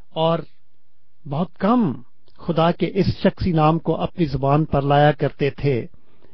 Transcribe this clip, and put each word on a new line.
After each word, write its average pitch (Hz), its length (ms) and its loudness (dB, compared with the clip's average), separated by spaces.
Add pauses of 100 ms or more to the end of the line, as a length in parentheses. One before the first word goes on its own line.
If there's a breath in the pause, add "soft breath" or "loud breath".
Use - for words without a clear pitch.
اور 165 300 2 (920)
بہت 151 280 -4
کم 208 360 2 (440)
خدا 165 340 2
کے 165 220 0
اس 185 120 2 (120)
شخصی - 340 0
نام 160 280 4
کو 160 220 -2
اپنی 175 240 -2
زبان 139 400 2
پر 143 160 0
لایا 143 300 6
کرتے 143 380 0
تھے۔ 131 360 0 (480 soft breath)